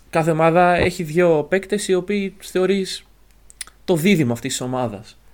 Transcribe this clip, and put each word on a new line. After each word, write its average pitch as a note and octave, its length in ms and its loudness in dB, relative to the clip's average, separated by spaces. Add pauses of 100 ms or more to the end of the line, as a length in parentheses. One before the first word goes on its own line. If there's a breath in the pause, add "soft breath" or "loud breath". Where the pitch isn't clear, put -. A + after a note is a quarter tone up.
κάθε E3 220 0
ομάδα E3 440 4
έχει F3+ 280 -2
δύο D#3+ 400 2
παίκτες G3 440 -4
οι F#3+ 60 0
οποίοι G3 360 -2
τους - 200 -20
θεωρείς F#3 540 -2 (840)
το F#3 100 0
δίδυμο D#3 380 2
αυτής B2 180 -8
της - 100 -8
ομάδας. B2+ 560 -8 (160 soft breath)